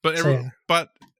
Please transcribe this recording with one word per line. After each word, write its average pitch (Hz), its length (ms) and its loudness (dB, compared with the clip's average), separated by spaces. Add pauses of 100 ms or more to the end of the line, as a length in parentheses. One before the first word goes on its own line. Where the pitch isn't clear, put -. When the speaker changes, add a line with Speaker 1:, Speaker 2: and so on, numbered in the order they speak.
Speaker 1:
But 160 140 0
Speaker 2:
So, 160 120 2
Speaker 1:
every-, 135 40 4 (100)
Speaker 2:
yeah. 127 60 -10 (180)
Speaker 1:
but 170 220 0 (300)